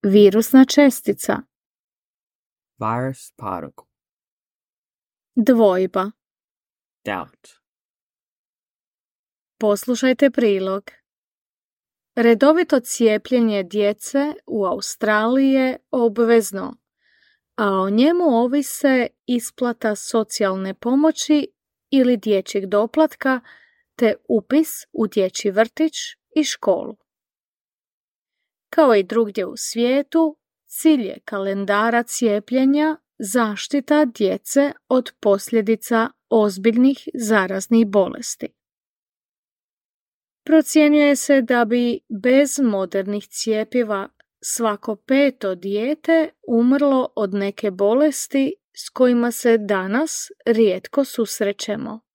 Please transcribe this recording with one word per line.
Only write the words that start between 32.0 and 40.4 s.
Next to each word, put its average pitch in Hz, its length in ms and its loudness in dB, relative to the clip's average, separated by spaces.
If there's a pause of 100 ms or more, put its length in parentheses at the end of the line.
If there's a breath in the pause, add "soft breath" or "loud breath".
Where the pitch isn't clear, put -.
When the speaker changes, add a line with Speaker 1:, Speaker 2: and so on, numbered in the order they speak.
Speaker 1:
cijepljenja 262 960 0 (220)
zaštita 240 840 0
djece 233 680 -2 (160)
od 254 320 0
posljedica 220 880 0 (200)
ozbiljnih 220 880 2
zaraznih 220 720 0
bolesti. 202 600 -2 (2000)